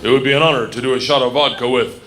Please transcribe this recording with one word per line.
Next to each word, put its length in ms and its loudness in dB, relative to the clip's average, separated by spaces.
It 60 -2
would 140 4
be 100 0
an 80 2
honor 260 2
to 140 -8
do 120 0
a 60 -2
shot 220 0
of 120 0
vodka 340 0
with 400 -2